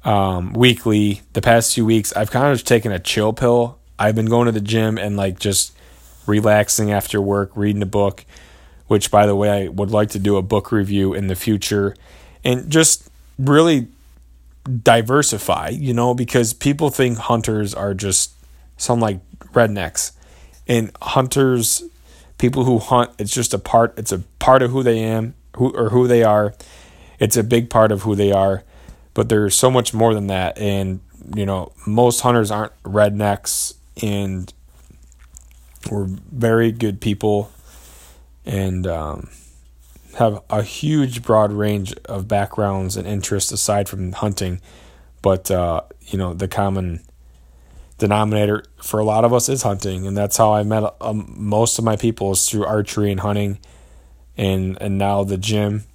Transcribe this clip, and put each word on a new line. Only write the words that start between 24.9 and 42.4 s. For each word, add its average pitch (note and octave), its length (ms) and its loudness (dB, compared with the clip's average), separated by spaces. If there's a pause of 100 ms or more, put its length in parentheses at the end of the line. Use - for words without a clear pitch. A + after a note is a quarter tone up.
am, A2+ 340 -4 (220)
who, B2 140 2
or A2+ 200 -2
who B2 160 4
they A#2+ 160 4
are. G#2+ 320 4 (640)
It's G#2+ 180 0
a A2+ 60 2
big A#2 280 0
part A2 200 4
of G2 120 -2
who G#2+ 120 0
they G2+ 180 2
are, G2 300 2 (520)
but A2+ 160 0
there's G#2 240 2
so C3 160 4
much B2 240 0
more A2+ 180 4
than G2+ 140 -2
that. F#2+ 320 -4
And, G2 420 -2 (340)
you G2+ 120 -2
know, F#2+ 260 -4 (140)
most A#2 340 2
hunters A#2+ 300 2
aren't G#2+ 320 -6
rednecks, G2+ 880 0 (300)
and G2+ 500 -6 (1400)
we're G2+ 160 -4
very A2+ 640 0
good A2+ 300 -4
people G#2 500 -2 (920)
and, F#2 420 -4
um, D#2 440 -8 (880)
have G#2+ 320 0
a G#2+ 120 -2
huge C3+ 600 -4
broad G#2+ 280 4
range G#2 440 -2 (100)
of G2 240 -10
backgrounds G2+ 680 -2